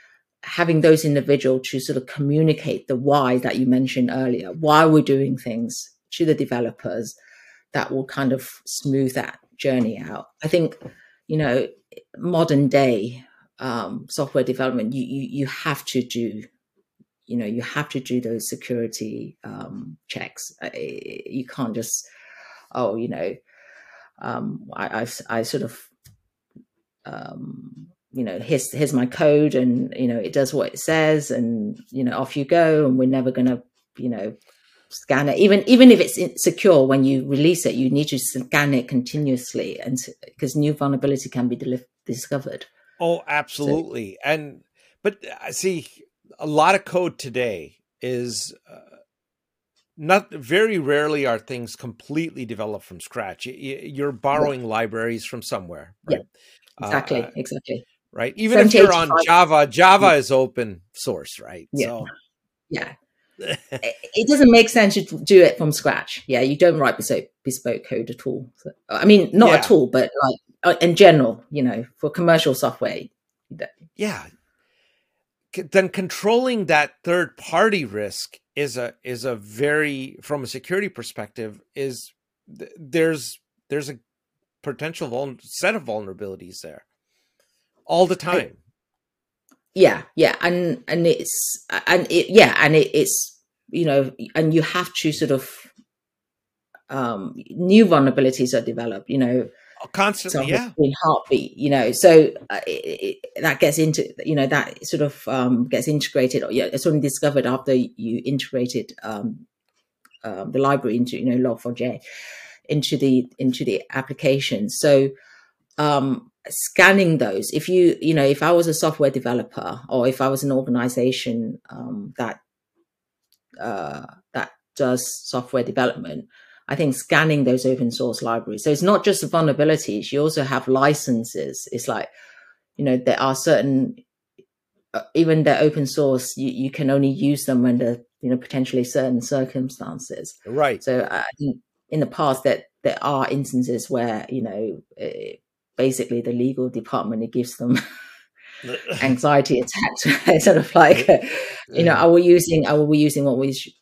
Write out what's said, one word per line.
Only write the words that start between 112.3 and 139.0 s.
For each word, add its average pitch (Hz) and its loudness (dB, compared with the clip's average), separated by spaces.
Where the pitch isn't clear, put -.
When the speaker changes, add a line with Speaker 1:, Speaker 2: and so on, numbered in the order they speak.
Speaker 1:
into 147 -2
the, 127 2
into 127 -2
the 110 -2
application. 131 -2
So, 139 4
um, 143 -2
scanning 185 4
those, 107 -4
if 151 -4
you, 180 4
you 160 0
know, 143 2
if 139 2
I 160 4
was 170 4
a 160 0
software 156 0
developer, 123 -6
or 127 0
if 131 -2
I 131 2
was 135 -2
an 139 -2
organization, 123 -2
um, 120 -12
that, 113 -8
uh, 82 -10
that 123 -8
does 127 -2
software 123 -4
development, 90 -4
I 143 -4
think 147 0
scanning 151 0
those 127 2
open 127 0
source 120 -6
libraries. 117 -6
So 156 2
it's 147 0
not 190 4
just 196 0
the 160 -4
vulnerabilities, 147 0
you 139 0
also 156 0
have 131 -4
licenses. 127 0
It's - -6
like, 110 -6
you 143 -4
know, 127 2
there 127 0
are 131 0
certain, 135 2
uh, - -6
even 160 4
the 147 4
open 151 2
source, 131 -2
you, 131 -4
you 135 -6
can 135 -4
only 139 2
use 139 -2
them 127 2
under, 120 0
you 127 -6
know, 127 0
potentially 127 -4
certain 127 -2